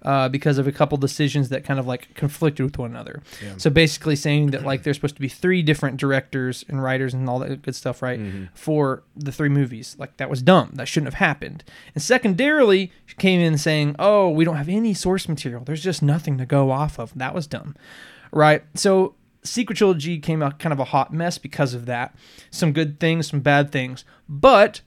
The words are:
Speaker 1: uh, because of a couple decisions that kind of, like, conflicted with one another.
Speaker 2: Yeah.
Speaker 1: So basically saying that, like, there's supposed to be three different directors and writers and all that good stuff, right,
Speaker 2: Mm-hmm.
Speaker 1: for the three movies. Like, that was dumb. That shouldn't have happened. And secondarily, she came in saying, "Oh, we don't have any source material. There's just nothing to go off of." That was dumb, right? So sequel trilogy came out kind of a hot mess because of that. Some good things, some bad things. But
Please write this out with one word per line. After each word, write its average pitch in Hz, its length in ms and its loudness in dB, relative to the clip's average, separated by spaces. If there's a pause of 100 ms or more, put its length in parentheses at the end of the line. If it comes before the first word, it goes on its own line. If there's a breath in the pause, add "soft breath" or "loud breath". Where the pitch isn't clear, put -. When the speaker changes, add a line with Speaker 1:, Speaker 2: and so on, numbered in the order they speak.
Speaker 1:
uh, 135 300 0
because 139 260 0
of 135 100 0
a 143 60 -2
couple 147 240 0
decisions 139 540 0
that 131 120 -4
kind 139 160 -4
of, 127 80 -4
like, - 280 -8
conflicted 147 500 -2
with 139 140 -6
one 120 120 -8
another. 117 320 -14 (220 loud breath)
Speaker 2:
Yeah. 101 140 -12
Speaker 1:
So 165 100 2
basically 151 480 2
saying 147 360 2
that, 139 120 -4
like, 135 180 -2
there's 143 140 -2
supposed 143 200 -4
to - 40 -12
be 135 80 -4
three 180 340 0
different 147 360 0
directors 135 680 -2
and 135 140 -6
writers 131 300 -2
and 131 160 -4
all 123 120 -2
that 139 200 -8
good 135 140 -8
stuff, - 260 -8
right, 123 180 -6
Speaker 2:
Mm-hmm. 98 260 -10 (100)
Speaker 1:
for 147 480 -2 (120)
the 143 160 -8
three 147 200 0
movies. 127 480 -2
Like, - 180 -16
that 135 140 -8
was 131 100 -4
dumb. 170 320 4
That 127 160 -10
shouldn't 143 240 -2
have - 60 -10
happened. 156 460 -2 (300 loud breath)
And 147 80 -6
secondarily, 233 880 2 (120)
she - 120 -20
came 185 240 4
in 160 180 4
saying, 147 400 0
"Oh, 202 320 4
we 160 160 2
don't 160 100 -2
have 147 140 -4
any 214 240 0
source 185 340 -2
material. 131 360 -6
There's 151 180 -6
just 175 200 -2
nothing 147 360 0
to 127 80 -6
go 139 240 2
off 147 280 -4
of." 113 180 -10
That 131 180 -6
was 165 120 -6
dumb, - 300 -12 (560 loud breath)
right? 151 300 4 (120)
So 190 400 2 (300)
sequel 220 320 -4
trilogy 175 420 2
came 156 240 -2
out 143 160 -4
kind 165 140 -2
of 139 80 -2
a 131 40 0
hot 156 280 0
mess 170 260 -4
because 139 360 -4
of 120 120 -10
that. 123 280 -6 (360 loud breath)
Some 160 220 0
good 147 260 -2
things, 165 300 0
some 147 120 -4
bad 143 300 4
things. 127 340 -6 (240 soft breath)
But 208 580 6